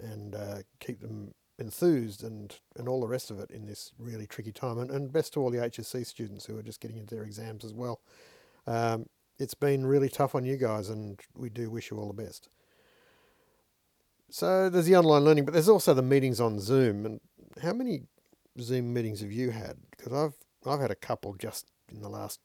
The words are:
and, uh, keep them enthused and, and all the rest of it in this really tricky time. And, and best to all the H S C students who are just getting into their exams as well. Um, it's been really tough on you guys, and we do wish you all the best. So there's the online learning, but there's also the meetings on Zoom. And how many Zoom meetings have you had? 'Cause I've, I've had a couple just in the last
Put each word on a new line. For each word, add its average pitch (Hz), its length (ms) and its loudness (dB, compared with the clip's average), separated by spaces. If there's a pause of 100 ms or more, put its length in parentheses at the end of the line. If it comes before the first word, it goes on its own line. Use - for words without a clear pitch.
and, 104 320 -12
uh, 101 220 -8 (240)
keep 123 220 -10
them 107 300 -12 (280)
enthused 120 640 -2
and, 107 340 -14 (180)
and 120 140 -8
all 131 100 -2
the 117 80 -2
rest 123 220 -6
of 104 80 -10
it 101 140 -14
in 110 160 -14
this - 320 -16
really 117 260 -12
tricky 107 260 -12
time. 120 280 -6
And, 127 100 -6
and 139 240 -6
best 156 200 0
to 151 60 -2
all 127 120 0
the 120 120 -2
H 120 140 -6
S 113 120 -12
C 127 140 -8
students 101 440 -12
who 107 100 -12
are 110 60 -14
just 113 160 -16
getting 113 180 -14
into 107 160 -14
their 107 120 -10
exams 107 380 -12
as 107 120 -14
well. 120 260 -8 (640)
Um, 113 400 0 (320)
it's 135 160 -6
been 139 320 2
really 135 240 4
tough - 240 0
on 127 120 -2
you 135 120 -2
guys, 107 320 -2
and 107 300 -10 (160)
we 123 160 -10
do 113 180 -8
wish 113 220 -8
you 110 80 -8
all 104 80 -8
the 101 160 -10
best. - 260 -16 (1800)
So 190 360 2
there's 175 200 4
the 185 80 10
online 156 300 10
learning, 151 200 8
but 151 80 -2
there's 165 160 6
also 202 240 8
the 131 80 6
meetings 131 400 4
on 110 180 2
Zoom. 107 460 4
And 110 160 -8 (400)
how 254 120 -2
many 233 280 -4 (580)
Zoom 120 320 -2
meetings 110 300 -2
have 101 100 -8
you 120 200 -2
had? 113 260 -10 (220)
'Cause - 120 -12
I've, 143 560 -6
I've 143 120 0
had 127 100 0
a 98 60 -4
couple - 400 -8
just - 320 -10 (240)
in 107 100 -14
the 101 80 -12
last 104 360 -10